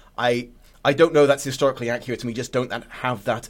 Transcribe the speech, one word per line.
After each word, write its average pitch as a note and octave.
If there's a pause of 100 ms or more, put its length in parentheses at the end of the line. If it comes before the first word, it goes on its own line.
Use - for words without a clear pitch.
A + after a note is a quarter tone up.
(180)
I, B2 (340)
I C3+
don't E3
know D3
if C#3+
that's C#3
historically C3
accurate, B2
and B2
we A#2
just A#2+
don't B2
that, A#2+
have B2
that A2